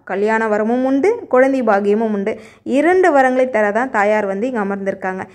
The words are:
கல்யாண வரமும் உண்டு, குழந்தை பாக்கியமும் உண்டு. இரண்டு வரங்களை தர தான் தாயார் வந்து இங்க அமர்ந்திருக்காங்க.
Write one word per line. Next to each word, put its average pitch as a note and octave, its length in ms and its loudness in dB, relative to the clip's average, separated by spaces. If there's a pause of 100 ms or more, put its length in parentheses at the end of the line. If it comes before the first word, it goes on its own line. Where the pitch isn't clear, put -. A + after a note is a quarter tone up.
கல்யாண A3 440 -2
வரமும் A3 360 0
உண்டு, D#4 440 0
குழந்தை C4 340 2
பாக்கியமும் G#3+ 500 0
உண்டு. G3+ 260 -4 (240)
இரண்டு D#4+ 540 2
வரங்களை C4 340 2
தர G#3+ 220 0
தான் B3 180 -2
தாயார் G#3+ 360 0
வந்து G3 200 -4
இங்க B3 140 -4
அமர்ந்திருக்காங்க. F#3+ 640 -6 (120)